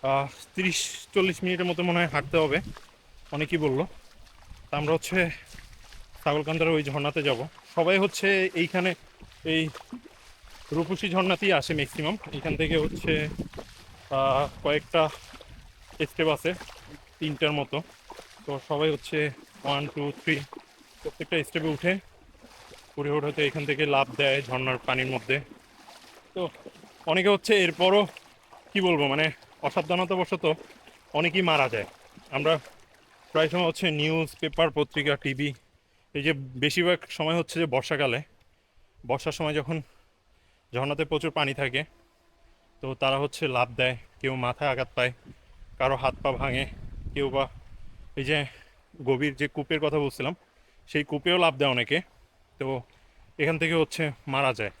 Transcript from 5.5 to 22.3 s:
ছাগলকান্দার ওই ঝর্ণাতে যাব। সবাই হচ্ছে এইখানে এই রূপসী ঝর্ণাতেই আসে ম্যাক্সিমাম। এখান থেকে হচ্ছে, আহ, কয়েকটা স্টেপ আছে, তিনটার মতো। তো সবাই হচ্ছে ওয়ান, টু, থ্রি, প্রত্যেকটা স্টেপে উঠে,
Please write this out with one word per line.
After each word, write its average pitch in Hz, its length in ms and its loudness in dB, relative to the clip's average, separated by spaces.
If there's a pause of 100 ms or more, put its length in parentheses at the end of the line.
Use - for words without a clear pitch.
ছাগলকান্দার 156 540 2
ওই 151 120 2
ঝর্ণাতে 143 400 -2
যাব। 120 120 0 (340)
সবাই 175 300 4
হচ্ছে - 240 0 (340)
এইখানে 180 280 0 (540)
এই 160 180 0 (1120)
রূপসী 170 380 -2
ঝর্ণাতেই 190 460 2
আসে 170 180 -4
ম্যাক্সিমাম। 156 380 -2 (220)
এখান 151 220 -4
থেকে 160 240 2
হচ্ছে, 156 280 -2 (1040)
আহ, 135 260 4 (200)
কয়েকটা 151 380 2 (1040)
স্টেপ 160 280 0
আছে, 160 140 -2 (680)
তিনটার 151 420 0
মতো। 139 160 -4 (680)
তো 143 80 -6 (160)
সবাই 156 260 2
হচ্ছে - 240 -4 (460)
ওয়ান, 143 180 0 (120)
টু, 147 80 -4 (180)
থ্রি, 160 140 0 (680)
প্রত্যেকটা 165 340 -6 (120)
স্টেপে 156 280 -2
উঠে, 180 160 0 (1080)